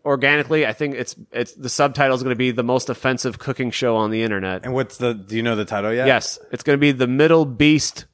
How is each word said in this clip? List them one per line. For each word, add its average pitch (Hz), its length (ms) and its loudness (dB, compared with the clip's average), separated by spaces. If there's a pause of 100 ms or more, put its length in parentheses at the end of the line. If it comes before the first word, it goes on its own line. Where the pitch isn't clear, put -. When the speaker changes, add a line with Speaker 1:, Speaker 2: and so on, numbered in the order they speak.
Speaker 1:
organically, 143 600 2
I 110 60 0
think 139 240 -4
it's, 123 220 -8 (160)
it's, 120 180 -4
the 131 160 -12
subtitle 135 480 2
is 127 80 -4
gonna 127 140 0
be 127 140 0
the 120 120 -2
most 127 260 0
offensive 127 500 -4
cooking 123 320 -6
show 117 260 0
on 107 120 0
the 110 140 -2
internet. 95 400 -4
Speaker 2:
And 127 100 -6
what's 127 220 -4
the, 123 200 -2
do 101 200 -12
you 113 80 -2
know 117 140 0
the 107 80 -2
title 107 280 -2
yet? 127 140 0
Speaker 1:
Yes, - 320 0 (140)
it's 120 100 -10
gonna 143 140 2
be 143 160 4
the 127 140 0
Middle 156 360 4
Beast 143 720 0